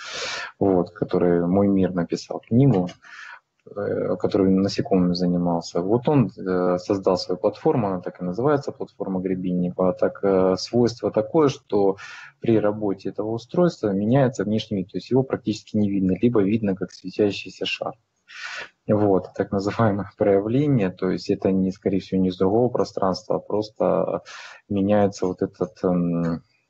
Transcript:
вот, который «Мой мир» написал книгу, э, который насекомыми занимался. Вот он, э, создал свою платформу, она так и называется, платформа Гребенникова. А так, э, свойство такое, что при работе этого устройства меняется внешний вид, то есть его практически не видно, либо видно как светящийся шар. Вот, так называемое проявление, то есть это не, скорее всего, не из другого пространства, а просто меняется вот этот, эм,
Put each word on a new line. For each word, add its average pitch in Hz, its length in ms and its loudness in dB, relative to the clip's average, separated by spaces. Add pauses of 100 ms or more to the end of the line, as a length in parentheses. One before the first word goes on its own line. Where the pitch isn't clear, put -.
(600)
вот, 92 320 2
который 87 560 2
«Мой 98 200 4
мир» 95 260 2
написал 85 460 -6
книгу, 113 500 4 (840)
э, 101 420 -2
который 95 340 2
насекомыми 95 640 2
занимался. 87 640 0
Вот 110 260 0
он, 139 200 4 (100)
э, 92 400 0
создал 95 400 0
свою 90 220 -6
платформу, 110 480 0
она 92 140 -2
так - 200 -12
и 90 40 -6
называется, 120 460 0
платформа 95 500 -6
Гребенникова. 92 680 -2
А 90 40 0
так, 90 300 -2
э, 95 340 4
свойство 117 540 0
такое, 139 380 2
что 98 480 -2 (440)
при 113 180 2
работе 104 500 -2
этого 107 220 -6
устройства 160 640 0
меняется 120 520 2
внешний 104 340 -2
вид, 92 120 -8
то 95 60 -10
есть - 140 -8
его 127 120 4
практически - 540 -4
не 104 120 2
видно, 95 320 0
либо 120 220 2
видно 101 320 0
как 92 160 -8
светящийся 98 720 -4
шар. - 280 -6 (920)
Вот, 101 480 2
так 95 160 -4
называемое 101 640 0
проявление, 107 760 2
то 92 200 -4
есть 87 180 -4
это 98 220 0
не, 95 200 2
скорее 95 280 -2
всего, 95 220 -2
не 95 80 2
из 90 80 -6
другого 110 320 2
пространства, 95 680 -2
а - 20 -4
просто 90 840 -2 (480)
меняется 101 580 0
вот 90 160 -4
этот, - 400 -6
эм, 85 600 0 (260)